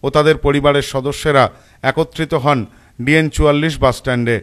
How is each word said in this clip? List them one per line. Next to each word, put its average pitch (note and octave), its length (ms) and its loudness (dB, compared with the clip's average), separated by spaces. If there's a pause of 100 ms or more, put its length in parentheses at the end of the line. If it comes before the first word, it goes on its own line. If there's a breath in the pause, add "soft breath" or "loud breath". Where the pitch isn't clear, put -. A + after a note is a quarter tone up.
ও C#3 80 -2
তাদের D3+ 260 4
পরিবারের C#3+ 460 2
সদস্যরা C#3 680 0 (320 soft breath)
একত্রিত D#3 520 -2
হন C3 320 0 (360 soft breath)
ডিএন D#3 260 2
চুয়াল্লিশ D3 500 0
বাস B2+ 180 0
স্ট্যান্ডে। A#2+ 460 -2